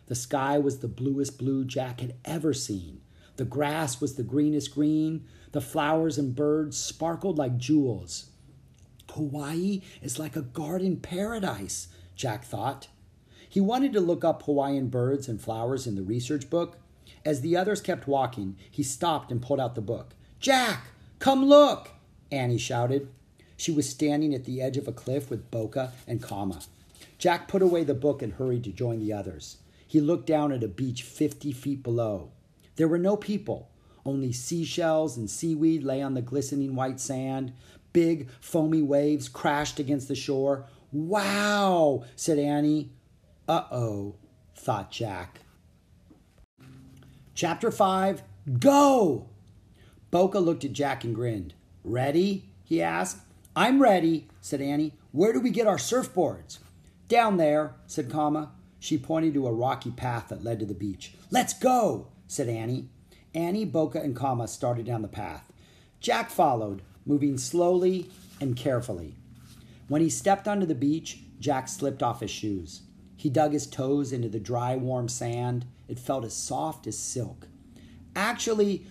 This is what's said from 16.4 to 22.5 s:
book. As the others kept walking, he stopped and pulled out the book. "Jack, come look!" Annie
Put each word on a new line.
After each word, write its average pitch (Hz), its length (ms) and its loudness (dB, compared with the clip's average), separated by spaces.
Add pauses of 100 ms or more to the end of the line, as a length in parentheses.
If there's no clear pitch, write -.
book. 170 280 0 (480)
As 147 160 0
the 170 160 2
others 190 240 0
kept 165 260 -4
walking, 123 480 0 (140)
he - 140 -4
stopped 151 480 -2
and 120 100 -2
pulled 139 180 0
out 123 160 -2
the 117 60 -6
book. 107 340 -8 (240)
"Jack, 247 480 2 (300)
come 269 280 4
look!" 285 460 8 (400)
Annie 123 260 0